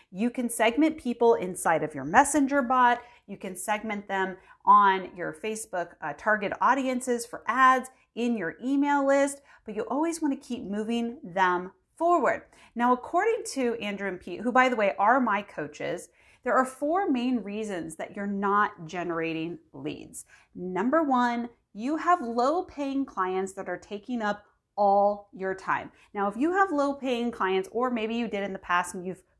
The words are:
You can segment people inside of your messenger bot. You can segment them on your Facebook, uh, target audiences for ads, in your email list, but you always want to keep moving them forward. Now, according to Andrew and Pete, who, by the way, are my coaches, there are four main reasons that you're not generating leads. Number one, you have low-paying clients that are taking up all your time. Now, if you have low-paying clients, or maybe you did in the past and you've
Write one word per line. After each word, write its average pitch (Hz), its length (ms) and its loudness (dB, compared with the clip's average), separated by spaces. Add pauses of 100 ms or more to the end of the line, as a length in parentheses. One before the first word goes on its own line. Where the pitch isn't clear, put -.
(120)
You 214 180 -2
can 240 180 -4
segment 240 500 2
people 233 360 4
inside 180 480 0
of 151 120 -4
your 135 100 -8
messenger 277 580 4
bot. 240 400 2 (240)
You 196 120 -14
can 185 180 -12
segment 214 500 -6
them 190 300 -2 (300)
on 196 500 6
your 160 160 -6
Facebook, 190 680 -6
uh, 151 160 -6
target 214 440 0
audiences 247 640 0
for - 220 -14
ads, 254 420 4 (240)
in 240 220 0
your 165 260 -4
email 277 440 2
list, 277 340 2 (240)
but 220 100 -10
you 220 80 -4
always 330 400 -2
want 285 180 -2
to - 80 -20
keep 240 160 -8
moving 233 580 -4
them 180 500 0 (240)
forward. 294 460 2 (320)
Now, 240 180 2
according 381 600 0
to 240 240 -2
Andrew 202 320 -6
and 185 120 -8
Pete, 180 200 -12
who, 226 120 -2
by 254 160 6
the 247 80 -2
way, 202 220 2
are 233 220 6
my 214 220 0
coaches, 151 640 -8 (340)
there - 120 0
are 254 100 4
four 330 460 -2
main 247 280 0
reasons 196 580 -8
that - 180 -10
you're 202 120 -6
not 202 600 0
generating 165 720 -4 (140)
leads. 139 540 -12 (280)
Number 190 480 -2
one, 240 460 0 (240)
you 247 240 -6
have 339 240 2
low-paying 269 840 -2
clients 190 480 -2
that 190 140 -10
are 180 100 -6
taking 214 440 -8
up 208 220 -4 (320)
all 202 560 4
your 190 220 -4
time. - 360 -4 (220)
Now, 202 160 -2
if 202 80 -8
you 302 160 0
have 392 180 2
low-paying 269 600 -2
clients, 190 420 -2
or 247 180 0
maybe 226 240 -2
you 233 140 -2
did 196 140 -4
in 196 100 -6
the 190 60 -8
past 180 360 -2
and 185 120 -8
you've 180 160 -8 (180)